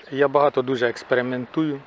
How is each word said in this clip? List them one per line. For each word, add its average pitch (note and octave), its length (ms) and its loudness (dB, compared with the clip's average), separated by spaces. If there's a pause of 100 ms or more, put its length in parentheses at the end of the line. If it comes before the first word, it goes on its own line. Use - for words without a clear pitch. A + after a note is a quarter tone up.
(120)
Я C#3 160 2
багато C#3 340 2
дуже B2 280 0
експериментую B2+ 960 -4